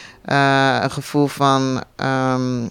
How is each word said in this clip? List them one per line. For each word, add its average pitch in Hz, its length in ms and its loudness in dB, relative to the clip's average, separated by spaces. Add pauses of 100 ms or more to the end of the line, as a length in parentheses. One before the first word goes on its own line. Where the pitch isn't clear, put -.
(260)
eh, 135 560 2
een 123 100 0
gevoel 147 360 0
van, 135 560 0 (120)
ehm, 127 760 -2